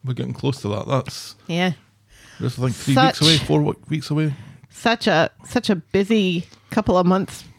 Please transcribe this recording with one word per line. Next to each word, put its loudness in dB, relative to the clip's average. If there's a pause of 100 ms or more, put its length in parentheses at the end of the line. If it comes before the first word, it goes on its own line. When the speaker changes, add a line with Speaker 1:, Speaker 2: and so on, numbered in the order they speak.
Speaker 1:
We're -4
getting -6
close -4
to -4
that. -4
That's -6 (140)
Speaker 2:
Yeah. -2 (680)
Speaker 1:
that's, -4
I -2
think, -2
three 0
Speaker 2:
Such 4
Speaker 1:
weeks - (200)
away, -6
four 2
w-, -2 (100)
weeks -6
away. 0 (360)
Speaker 2:
such -2
a, 2 (140)
such -2
a 2
busy 0 (240)
couple 0
of 4
months 0 (140)